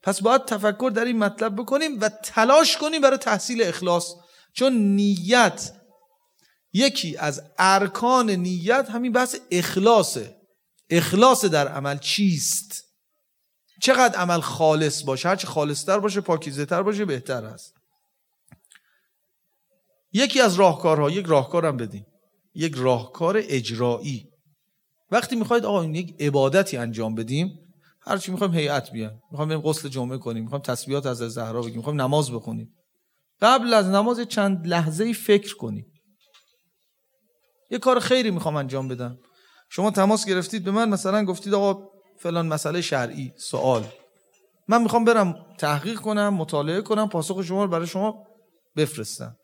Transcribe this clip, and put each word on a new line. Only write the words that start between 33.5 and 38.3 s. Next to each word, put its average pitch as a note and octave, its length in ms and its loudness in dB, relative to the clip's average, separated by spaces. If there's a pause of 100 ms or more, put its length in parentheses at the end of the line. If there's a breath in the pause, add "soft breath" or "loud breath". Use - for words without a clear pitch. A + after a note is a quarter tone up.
از G#3 120 4
نماز G#3+ 340 2
چند G3 480 -2
لحظه‌ای F3 460 0
فکر G3+ 420 2
کنیم. G#2+ 300 -8 (1900)
یه A#3 80 -4
کار B3+ 200 4
خیری A#3+ 320 2